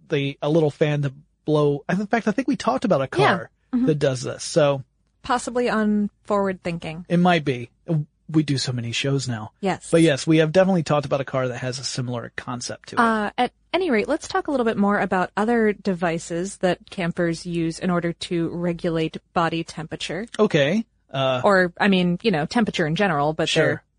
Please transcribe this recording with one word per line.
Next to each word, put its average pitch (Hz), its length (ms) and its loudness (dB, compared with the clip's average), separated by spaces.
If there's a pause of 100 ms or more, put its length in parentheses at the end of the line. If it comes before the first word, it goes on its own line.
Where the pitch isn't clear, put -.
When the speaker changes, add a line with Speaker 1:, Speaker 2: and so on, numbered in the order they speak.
Speaker 1:
the, 139 340 -2
a 147 80 0
little 156 220 4
fan 147 300 0
to 143 100 -4 (320)
blow. 147 440 0
In 196 200 -2
fact, 233 200 -2
I 208 40 2
think 269 160 -4
we 277 80 0
talked - 280 -2
about 175 160 2
a 135 80 -2 (100)
Speaker 2:
Yeah. 403 80 6 (100)
Speaker 1:
car 113 140 -8 (240)
Speaker 2:
Mm-hmm. 247 120 0
Speaker 1:
that 156 120 2
does 131 240 0
this. 127 220 -8
So 143 400 2 (380)
Speaker 2:
Possibly 247 460 -2
on 208 400 0 (140)
forward 196 400 -2
thinking. 170 460 -8
Speaker 1:
it 175 80 2
might 175 280 4
be. 123 260 -4 (580)
We 156 160 2
do 143 140 0
so 127 140 -4
many 117 200 -4
shows 139 360 -2
now. 110 320 -8
Speaker 2:
Yes. 185 300 -4
Speaker 1:
But 170 120 6
yes, 151 240 2
we 160 120 6
have 156 140 2
definitely 185 320 4
talked 147 200 0
about 139 160 -2
a 131 40 -6
car 127 240 -2
that 120 100 -8
has 127 220 -6
a 127 40 -8
similar 123 520 -6
concept - 540 -10
to - 60 -12
it. - 40 2
Speaker 2:
Uh, 220 360 0
at 247 160 -2 (200)
any 349 180 0
rate, 214 180 2
let's 294 200 -4
talk 381 180 -2
a 330 60 -4
little 254 120 0
bit 220 120 0
more 202 240 2
about 185 360 0
other 220 360 2
devices 175 840 -4
that 175 320 0
campers 170 540 -2
use 170 360 -4
in 185 100 -2
order 170 220 0
to 170 380 -4
regulate 170 640 -2 (160)
body 165 320 0
temperature. 165 640 -10 (120)
Speaker 1:
Okay. 190 480 2 (260)
Uh, 131 320 0
Speaker 2:
Or, 185 360 4
I 208 80 4
mean, 180 340 2
you 226 80 0
know, 160 160 0
temperature 196 400 0
in 151 80 -2
general, 156 380 0
but 160 160 -2
Speaker 1:
Sure. 156 180 2
Speaker 2:
they're 151 160 -2 (160)